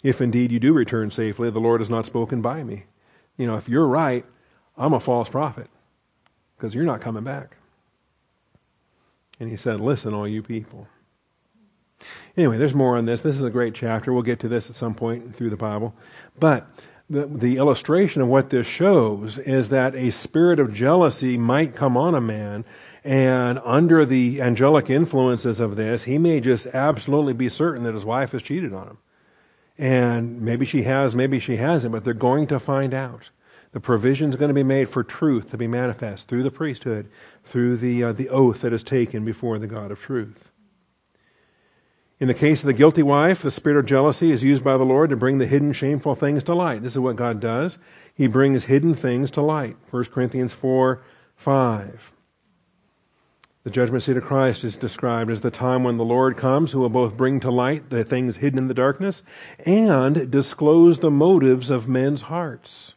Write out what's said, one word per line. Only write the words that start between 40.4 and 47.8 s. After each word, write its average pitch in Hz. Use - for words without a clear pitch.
In 131
the 120
case 147
of 143
the 139
guilty 156
wife, 147
the 143
spirit 147
of 127
jealousy 139
is 127
used 135
by 135
the 131
Lord 139
to 135
bring 131
the 127
hidden 143
shameful 139
things 143
to 170
light. 156
This 123
is 135
what 127
God 120
does. 120